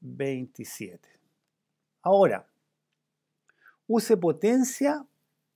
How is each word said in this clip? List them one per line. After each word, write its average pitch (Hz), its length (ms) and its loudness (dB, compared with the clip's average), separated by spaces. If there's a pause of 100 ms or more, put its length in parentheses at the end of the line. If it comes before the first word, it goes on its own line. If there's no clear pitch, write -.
veintisiete. 127 1080 -10 (920)
Ahora, 175 440 4 (1400)
use 220 280 2
potencia 247 880 0 (520)